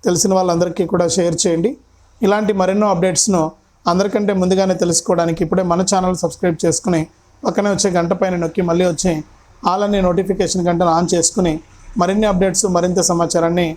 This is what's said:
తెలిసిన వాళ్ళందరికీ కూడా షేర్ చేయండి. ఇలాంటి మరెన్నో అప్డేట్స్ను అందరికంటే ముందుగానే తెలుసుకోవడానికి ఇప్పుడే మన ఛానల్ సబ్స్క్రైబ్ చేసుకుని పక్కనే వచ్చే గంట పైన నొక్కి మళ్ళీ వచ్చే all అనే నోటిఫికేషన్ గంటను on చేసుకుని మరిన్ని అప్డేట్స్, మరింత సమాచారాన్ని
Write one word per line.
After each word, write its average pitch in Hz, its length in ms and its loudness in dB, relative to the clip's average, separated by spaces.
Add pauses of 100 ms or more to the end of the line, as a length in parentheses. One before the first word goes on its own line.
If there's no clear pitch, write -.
తెలిసిన 180 300 0
వాళ్ళందరికీ 175 460 0 (100)
కూడా 175 120 2 (100)
షేర్ 170 280 0
చేయండి. 170 280 0 (540)
ఇలాంటి 208 340 2
మరెన్నో 196 340 2
అప్డేట్స్ను 180 480 0 (500)
అందరికంటే 196 400 0 (100)
ముందుగానే 185 420 2
తెలుసుకోవడానికి 170 640 0
ఇప్పుడే 185 260 0
మన 185 180 0
ఛానల్ 185 320 0
సబ్స్క్రైబ్ 165 420 -2
చేసుకుని 165 380 0 (420)
పక్కనే 208 300 0
వచ్చే 190 240 0
గంట 170 240 0
పైన 185 220 -2
నొక్కి 165 260 -4
మళ్ళీ 175 220 2
వచ్చే 165 220 -2 (560)
all 190 160 0
అనే 202 220 0
నోటిఫికేషన్ 180 600 0
గంటను 170 280 2
on 170 180 2
చేసుకుని 170 400 0 (480)
మరిన్ని 202 300 0
అప్డేట్స్, 190 340 0 (100)
మరింత 180 240 0 (120)
సమాచారాన్ని 170 640 0